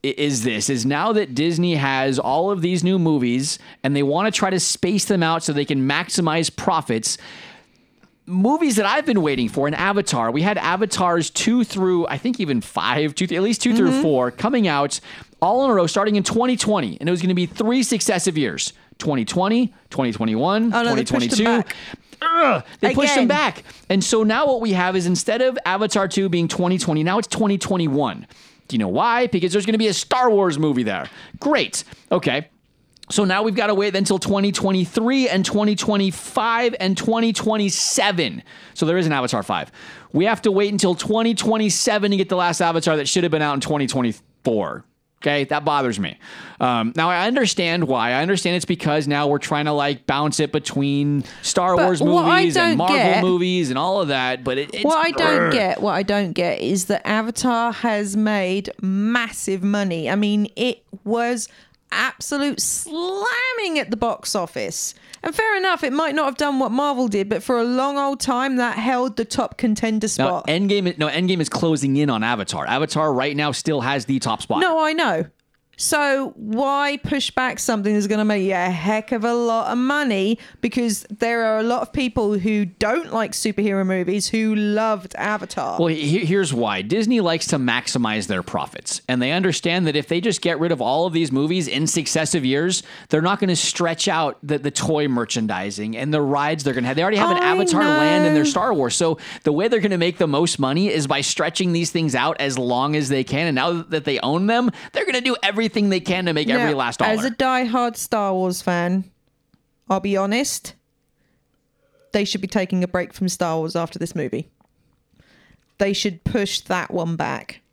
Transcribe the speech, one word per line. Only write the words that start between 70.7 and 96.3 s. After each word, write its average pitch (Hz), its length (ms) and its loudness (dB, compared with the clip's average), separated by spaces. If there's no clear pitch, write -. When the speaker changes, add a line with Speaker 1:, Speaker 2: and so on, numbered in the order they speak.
Speaker 1:
no, 151 100 0
Endgame 180 320 0
is 151 100 -2
closing 139 480 0
in 147 120 2
on 110 140 0
Avatar. 98 440 -2
Avatar 151 460 0
right 139 220 0
now 147 160 0
still 143 300 -2
has 127 240 -2
the 135 140 0
top 110 220 -2
spot. - 200 -2
Speaker 2:
No, 320 220 2
I 311 100 0
know. 220 320 0
So 277 600 0
why 277 640 -2
push - 280 -2
back 254 280 -2
something 214 340 0
that's 208 140 0
gonna 214 160 0
make 208 220 2
you 190 80 0
a 180 160 0
heck 196 420 -2
of 226 140 -2
a 233 80 2
lot 233 400 0
of 240 40 0
money? 247 640 0
Because 233 480 -2
there 233 340 -2
are 220 160 0
a 220 40 0
lot 240 180 0
of 247 100 -8
people 220 480 0
who 208 240 0
don't 220 480 -2
like 220 220 -2
superhero 202 520 0
movies 185 440 0
who 220 260 0
loved 208 600 -2
Avatar. 196 600 -4
Speaker 1:
Well, 165 120 4
he-, 160 340 0
here's 170 300 2
why. 107 280 0
Disney 214 380 0
likes 165 280 0
to 160 100 0
maximize 117 720 0
their 92 140 -2
profits. - 680 -8
And 127 120 0
they 135 120 0
understand 180 540 0
that 147 100 0
if 143 100 -2
they 170 140 -2
just 196 200 -2
get 165 200 0
rid 170 100 2
of 131 100 -2
all 143 260 0
of 175 40 -2
these 160 180 0
movies 151 380 0
in 139 200 -2
successive 156 580 -2
years, 156 360 0
they're 156 120 -2
not 190 200 -2
gonna 185 160 0
stretch - 500 -2
out 160 340 -2
the, 147 160 -4
the 143 140 -4
toy 151 380 -2
merchandising 107 880 -4
and 143 160 -4
the 151 80 2
rides 143 420 -2